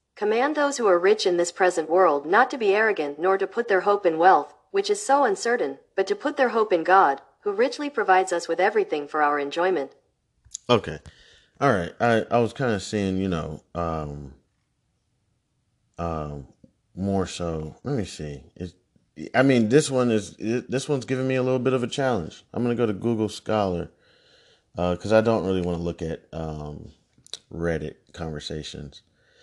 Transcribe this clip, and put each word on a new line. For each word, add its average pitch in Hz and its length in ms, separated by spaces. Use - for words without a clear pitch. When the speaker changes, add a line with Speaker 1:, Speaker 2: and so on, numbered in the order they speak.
Speaker 1:
"Command 233 400
those 285 220
who 240 100
are 180 120
rich 196 260
in 175 140
this 170 120
present 175 380
world 156 380
not 220 240
to 285 80
be 202 160
arrogant 165 440
nor 190 200
to 190 80
put 233 220
their 190 140
hope 202 220
in 160 140
wealth, 165 340
which 196 200
is 202 120
so 277 220
uncertain, 202 540
but 196 140
to 202 60
put 294 220
their 254 140
hope 214 240
in 165 100
God, 180 380
who 208 120
richly 247 360
provides 185 460
us 170 120
with 165 140
everything 180 480
for 151 140
our 147 160
enjoyment." 143 540
Speaker 2:
Okay. 98 300
All 135 140
right. 87 260
I, 113 320
I 117 100
was 113 120
kinda 117 280
seeing, 95 360
you 95 120
know, 80 340
um, 76 600
um, 76 520
more 98 320
so. 80 560
Let - 140
me 107 80
see. 73 380
It's, 87 180
I 123 80
mean, 123 280
this 143 200
one 127 200
is, 101 280
it, 113 320
this 135 200
one's 135 160
giving 131 200
me 131 100
a 127 60
little 127 160
bit 123 140
of 127 100
a 120 40
challenge. 113 680
I'm 110 100
gonna 120 120
go 120 100
to 107 80
Google 110 380
Scholar, 95 600
uh, 90 200
'cause 104 140
I 110 120
don't 110 240
really 95 160
wanna 87 160
look 85 240
at, 80 320
um, 76 560
Reddit 82 440
conversations. 76 880